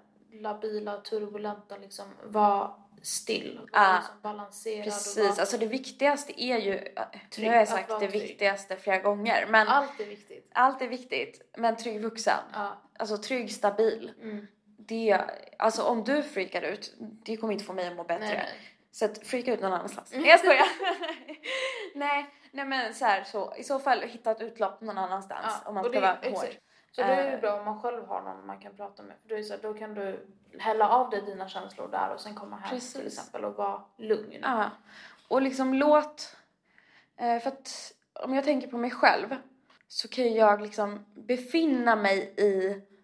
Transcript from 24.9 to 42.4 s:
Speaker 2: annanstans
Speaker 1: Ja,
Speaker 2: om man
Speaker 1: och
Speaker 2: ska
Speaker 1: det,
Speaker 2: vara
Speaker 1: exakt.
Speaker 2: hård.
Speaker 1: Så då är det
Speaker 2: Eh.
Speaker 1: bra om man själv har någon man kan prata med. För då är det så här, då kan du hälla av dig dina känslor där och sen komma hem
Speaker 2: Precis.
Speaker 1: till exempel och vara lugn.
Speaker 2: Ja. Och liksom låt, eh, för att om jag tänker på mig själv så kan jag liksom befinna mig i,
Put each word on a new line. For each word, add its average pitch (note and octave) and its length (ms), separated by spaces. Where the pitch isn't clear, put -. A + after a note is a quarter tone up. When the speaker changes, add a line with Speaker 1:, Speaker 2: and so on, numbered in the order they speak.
Speaker 2:
annanstans F#3+ 460
Speaker 1:
Ja, - 40
Speaker 2:
om G#3+ 60
man F#3+ 100
Speaker 1:
och A#3+ 60
Speaker 2:
ska A3 100
Speaker 1:
det, F#3+ 60
Speaker 2:
vara F3+ 160
Speaker 1:
exakt. A#3 140
Speaker 2:
hård. - 100
Speaker 1:
Så G3+ 100
då G3 60
är C4+ 160
det C#4 80
Speaker 2:
Eh. A#3 80
Speaker 1:
bra G#3 180
om G#3 60
man G#3+ 180
själv A#3 240
har F#3+ 160
någon F#3+ 240
man G3 140
kan G3+ 160
prata G3+ 260
med. F#3+ 200
För A3 60
då A3 60
är G#3+ 40
det G#3+ 60
så G#3+ 100
här, G3 80
då G#3+ 120
kan G#3+ 200
du G3 320
hälla A3 300
av A#3+ 220
dig G3+ 120
dina F#3+ 260
känslor F#3+ 400
där G3 260
och G3 60
sen G#3+ 140
komma G#3 220
hem G3+ 140
Speaker 2:
Precis. B3 220
Speaker 1:
till C4+ 140
exempel - 380
och G3+ 100
vara G3+ 280
lugn. G#3+ 440
Speaker 2:
Ja. A3 280
Och C4+ 140
liksom C4 320
låt, D4 640
eh, A#3 220
för B3 100
att - 440
om C4 220
jag C4+ 100
tänker C#4 240
på A#3+ 100
mig B3 120
själv A3 460
så - 200
kan B3 260
jag G#3+ 280
liksom G#3 520
befinna B3 800
mig G3 400
i, G3 460